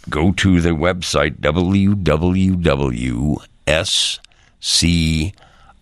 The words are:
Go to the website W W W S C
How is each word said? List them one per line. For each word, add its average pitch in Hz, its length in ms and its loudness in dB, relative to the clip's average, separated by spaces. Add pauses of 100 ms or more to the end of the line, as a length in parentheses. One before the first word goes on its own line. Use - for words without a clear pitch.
(100)
Go 78 220 0
to 92 280 2
the 85 100 0
website 80 720 -2
W 95 540 2
W 92 600 0
W 67 800 -2 (300)
S - 540 -2 (400)
C 82 720 0 (500)